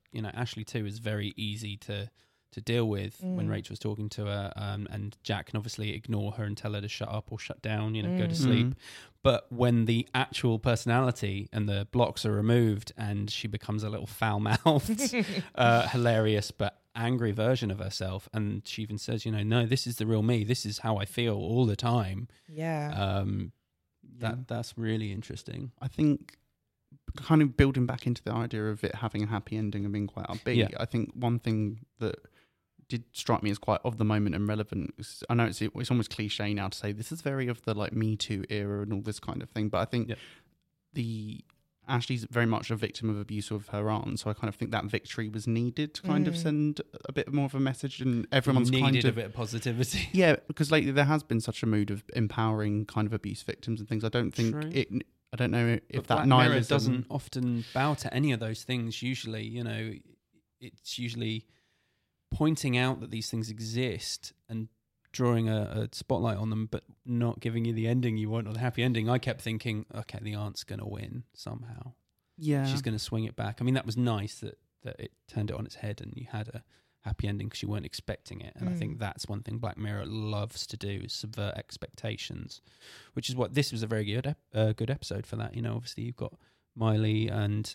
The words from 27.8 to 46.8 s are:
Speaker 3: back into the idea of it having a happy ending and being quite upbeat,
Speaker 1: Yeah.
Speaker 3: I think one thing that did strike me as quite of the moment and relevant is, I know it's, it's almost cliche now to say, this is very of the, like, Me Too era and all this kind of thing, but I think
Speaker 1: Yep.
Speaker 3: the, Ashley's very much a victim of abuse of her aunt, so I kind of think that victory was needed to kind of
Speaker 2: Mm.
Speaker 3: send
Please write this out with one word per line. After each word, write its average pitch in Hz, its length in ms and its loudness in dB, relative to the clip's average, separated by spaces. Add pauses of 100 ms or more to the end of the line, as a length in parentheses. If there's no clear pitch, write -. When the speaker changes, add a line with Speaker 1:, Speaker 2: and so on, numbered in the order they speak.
Speaker 3:
back 127 200 -4
into 120 160 0
the - 100 -2
idea 113 340 -2
of 107 180 -2
it - 120 -2
having 107 280 -2
a - 20 0
happy 104 300 -4
ending 104 280 -2
and 101 80 -2
being 104 140 0
quite - 200 -8
upbeat, 120 300 -2
Speaker 1:
Yeah. 107 120 6 (100)
Speaker 3:
I - 60 -2
think 117 300 -2
one 120 260 0
thing 110 400 0 (180)
that 110 180 -2 (720)
did 117 140 -4 (100)
strike - 300 0
me 107 80 2
as 101 80 0
quite - 260 0
of 113 140 -2
the 113 60 2
moment 104 320 4
and 104 100 0
relevant 104 520 -4
is, - 300 -14
I 120 60 2
know 117 120 4
it's, - 160 -4
it's 113 280 -2
almost 117 200 0
cliche 104 440 -4
now 98 140 -2
to - 100 -8
say, 104 140 -4
this 107 180 -8
is 165 120 -8
very 135 260 -2
of 117 140 -4
the, 113 120 0
like, 104 180 -2
Me 110 220 2
Too 101 360 -2
era 101 320 -2
and 104 100 -4
all 98 80 -2
this 101 180 -6
kind - 240 -6
of - 80 -12
thing, 107 180 0
but 101 100 0
I 95 80 2
think 117 240 0
Speaker 1:
Yep. 107 80 -6 (720)
Speaker 3:
the, 110 520 -6 (420)
Ashley's 120 440 -2
very 117 160 4
much 113 240 0
a 117 60 0
victim 110 340 -2
of 104 80 -2
abuse 104 320 -6
of 104 180 -6
her 104 220 -2
aunt, 107 300 -2
so 107 100 -2
I - 40 2
kind 110 140 -4
of 104 60 -4
think 110 160 -6
that 110 160 -2
victory 110 420 -4
was 107 180 -6
needed 120 480 0
to - 80 -12
kind 185 240 2
of 175 80 0
Speaker 2:
Mm. 170 80 -4
Speaker 3:
send 151 380 0 (260)